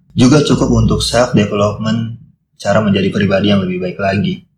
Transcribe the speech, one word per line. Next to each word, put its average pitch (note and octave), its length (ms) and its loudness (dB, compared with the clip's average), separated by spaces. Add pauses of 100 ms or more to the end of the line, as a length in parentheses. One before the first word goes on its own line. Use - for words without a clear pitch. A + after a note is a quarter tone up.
(180)
juga C3+ 260 6
cukup A#2+ 400 2
untuk G#2+ 220 0
self-development, A2 1120 -2 (400)
cara G3+ 240 0
menjadi G3 340 0
pribadi G3 380 0
yang G3 80 2
lebih F#2 260 -4
baik F2+ 140 -10
lagi. G2 420 -2 (140)